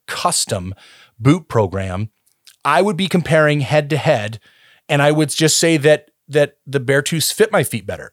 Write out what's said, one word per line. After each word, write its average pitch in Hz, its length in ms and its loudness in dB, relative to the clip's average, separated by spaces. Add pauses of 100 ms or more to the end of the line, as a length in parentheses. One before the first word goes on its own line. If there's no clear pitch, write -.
custom 95 640 -4 (460)
boot 151 300 2
program, 98 600 -4 (540)
I 151 180 4
would 202 140 0
be 175 140 -2
comparing 151 500 2
head 143 300 0
to 151 80 0
head, 113 420 -2 (480)
and 143 140 0
I 147 100 4
would 151 180 0
just - 300 0
say 165 180 2
that, 151 320 2 (200)
that 147 280 0 (100)
the 135 140 -4
Beartooths 139 520 0
fit 208 200 2
my 175 100 2
feet 110 220 -8
better. 92 280 -10